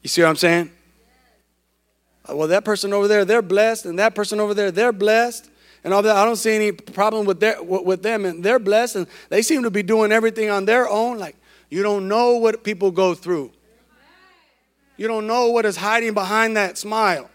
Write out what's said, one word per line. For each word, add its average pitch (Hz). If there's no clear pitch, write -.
You -
see 175
what 165
I'm 160
saying? 170
"Uh, -
well, 156
that 196
person 202
over 202
there, 208
they're 226
blessed, 208
and 175
that 214
person 208
over 208
there, 202
they're 220
blessed, 220
and 175
all 202
that. 214
I 196
don't 226
see 220
any 214
problem 208
with 185
their, 214
w-, 185
with 185
them, 214
and 170
they're 233
blessed, 214
and 180
they 208
seem 269
to 226
be 202
doing 214
everything 226
on 202
their 233
own." 226
Like, 175
you 180
don't 202
know 240
what 220
people 196
go 180
through. 160
You 214
don't 220
know 233
what 233
is 190
hiding 220
behind 214
that 196
smile. 208